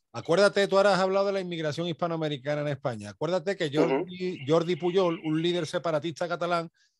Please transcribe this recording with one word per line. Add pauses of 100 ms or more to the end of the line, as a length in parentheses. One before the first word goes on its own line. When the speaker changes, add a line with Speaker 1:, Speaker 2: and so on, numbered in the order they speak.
(120)
Speaker 1:
Acuérdate,
tú
ahora
has
hablado
de
la
inmigración
hispanoamericana
en
España.
Acuérdate
que
Speaker 2:
Ujú. (120)
Speaker 1:
Jordi,
Jordi
Pujol,
un
líder
separatista
catalán, (300)